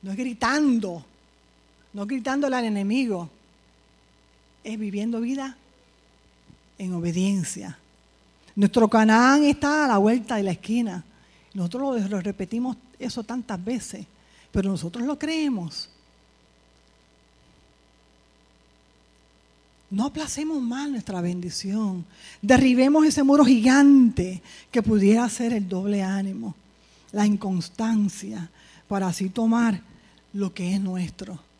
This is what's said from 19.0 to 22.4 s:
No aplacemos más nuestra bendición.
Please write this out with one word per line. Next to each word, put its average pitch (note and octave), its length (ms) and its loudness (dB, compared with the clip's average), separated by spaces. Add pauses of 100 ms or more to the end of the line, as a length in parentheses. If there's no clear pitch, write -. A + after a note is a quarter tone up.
No G3+ 160 -4
aplacemos D4+ 560 -6
más B3+ 300 -6
nuestra G#3 300 -8
bendición. F3+ 840 -6 (380)